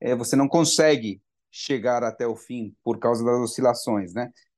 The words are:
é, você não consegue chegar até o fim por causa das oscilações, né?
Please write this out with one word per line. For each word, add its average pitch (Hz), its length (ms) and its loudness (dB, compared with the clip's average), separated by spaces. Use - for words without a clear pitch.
é, 123 160 0
você 117 180 -2
não 139 140 4
consegue 147 720 2
chegar 123 520 -2
até 120 240 -4
o 113 80 -2
fim 117 480 -12
por 113 160 -2
causa 117 240 0
das 120 160 2
oscilações, 117 760 -2
né? 123 160 -6